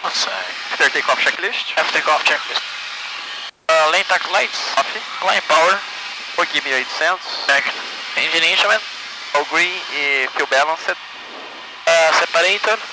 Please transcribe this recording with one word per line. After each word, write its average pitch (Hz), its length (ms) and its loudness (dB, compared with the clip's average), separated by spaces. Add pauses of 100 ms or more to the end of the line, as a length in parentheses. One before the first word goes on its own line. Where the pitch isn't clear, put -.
Outside. - 480 -4 (220)
After 147 180 2
takeoff 135 320 2
checklist. - 560 -2
After 156 220 0
takeoff 151 260 2
checklist. 143 380 0 (1040)
Uh, 160 240 6
lane 185 160 4
tach 185 220 2
lights. - 460 0
Off. - 120 2 (320)
Climb 196 240 2
power. 165 320 6 (580)
Bug 175 120 0 (160)
mil 139 100 -2
e 131 80 2
oitocentos. - 640 -2
Check. 139 180 4 (540)
Engine 160 320 2
instrument. 208 320 4 (540)
All 151 100 2
green 170 320 0 (160)
e 143 400 0
fuel 147 160 0
balanced. 156 480 2 (880)
Uh, 165 340 6
separator. 185 600 2 (140)